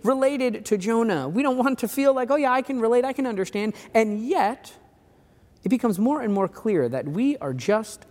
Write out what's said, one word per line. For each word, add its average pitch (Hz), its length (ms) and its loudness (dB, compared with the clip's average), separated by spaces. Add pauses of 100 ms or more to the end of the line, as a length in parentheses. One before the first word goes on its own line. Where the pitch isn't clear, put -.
related 262 600 0
to 208 140 0
Jonah. 202 500 0
We 214 140 0
don't 254 140 0
want 254 200 0
to 240 100 -2
feel 277 280 2
like, 254 160 -2
"Oh 294 60 4
yeah, 269 140 2
I 262 120 2
can 262 160 -4
relate, 240 260 2
I 269 80 -4
can 262 140 -4
understand." 208 480 -4 (180)
And 214 320 2
yet, 254 480 0 (880)
it 196 60 -2
becomes 226 300 0
more 269 220 0
and 214 120 -2
more 196 140 2
clear 160 420 0
that 131 180 -4
we 240 300 0
are - 160 -6
just 208 580 -4